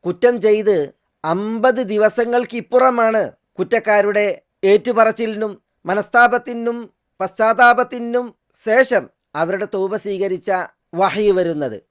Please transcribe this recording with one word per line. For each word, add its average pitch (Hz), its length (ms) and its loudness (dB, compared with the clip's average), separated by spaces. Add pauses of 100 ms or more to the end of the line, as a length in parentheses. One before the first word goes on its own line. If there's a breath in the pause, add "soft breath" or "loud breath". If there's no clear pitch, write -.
കുറ്റം 240 360 2
ചെയ്ത് 208 360 2 (460)
അമ്പത് 220 580 0 (120)
ദിവസങ്ങൾക്കിപ്പുറമാണ് 233 1300 0 (360)
കുറ്റക്കാരുടെ 208 680 0 (360)
ഏറ്റുപറച്ചിലിനും 220 880 0 (320)
മനസ്താപത്തിനും 233 920 -2 (420)
പശ്ചാത്താപത്തിനും 240 1040 0 (340)
ശേഷം 226 500 0 (260)
അവരുടെ 185 380 -2
തൗബ 196 220 -2
സ്വീകരിച്ച 196 560 -4 (440)
വഹി 196 360 2
വരുന്നത്. 151 460 -2 (140)